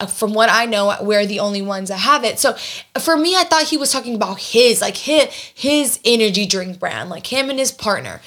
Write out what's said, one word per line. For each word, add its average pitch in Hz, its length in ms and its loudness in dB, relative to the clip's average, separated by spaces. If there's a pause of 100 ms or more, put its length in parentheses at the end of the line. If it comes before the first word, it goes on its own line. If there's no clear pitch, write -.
uh, 196 60 -6
from 214 260 -4
what 220 160 4
I 226 160 4
know, 202 360 0
we're 208 240 2
the 202 140 -4
only 202 220 -2
ones 196 260 -6
that 190 120 -6
have 254 260 4
it." - 140 -2
So 233 180 2 (420)
for 320 160 2
me, 349 220 2
I 349 80 4
thought 320 180 4
he 311 140 -2
was 269 120 -2
talking 240 260 -4
about 190 220 -2
his, 233 440 4
like, 202 160 -4
his, 294 300 4 (280)
his 285 480 0
energy 214 420 2
drink 185 320 -4
brand, 175 320 -6
like, 165 180 -12
him 269 220 -2
and 269 80 -6
his 262 140 0
partner. 131 560 -4